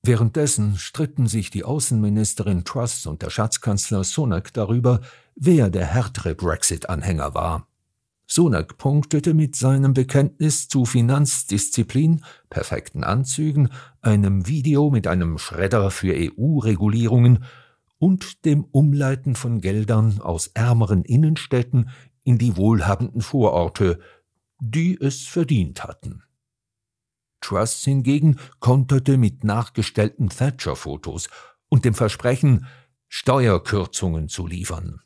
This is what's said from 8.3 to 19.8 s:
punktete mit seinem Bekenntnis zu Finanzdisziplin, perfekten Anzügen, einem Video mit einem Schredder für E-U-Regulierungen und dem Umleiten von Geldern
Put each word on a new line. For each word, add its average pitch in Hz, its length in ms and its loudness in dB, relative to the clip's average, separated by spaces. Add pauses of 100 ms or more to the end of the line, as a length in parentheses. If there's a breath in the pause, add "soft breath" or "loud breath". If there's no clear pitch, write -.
punktete 147 560 0
mit 156 220 0
seinem 135 360 2
Bekenntnis 139 760 0
zu 127 200 0
Finanzdisziplin, 131 1400 0 (240 loud breath)
perfekten - 560 -6
Anzügen, 135 640 0 (320 loud breath)
einem 101 460 2
Video 147 440 2
mit 117 160 0
einem 85 300 0
Schredder 95 540 0
für 92 240 -2
E-U-Regulierungen 113 1300 2 (540 loud breath)
und - 480 0
dem 147 180 2
Umleiten 135 680 0
von 117 260 -4
Geldern 107 600 0